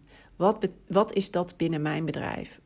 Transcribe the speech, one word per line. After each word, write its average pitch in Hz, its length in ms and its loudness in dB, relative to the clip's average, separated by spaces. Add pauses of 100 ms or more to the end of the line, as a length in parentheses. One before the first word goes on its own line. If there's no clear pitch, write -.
(400)
Wat 208 200 4
be-, 190 120 -2 (160)
wat 202 260 4
is 196 180 0
dat 175 260 -2
binnen 165 240 0
mijn 151 240 -2
bedrijf? - 600 -6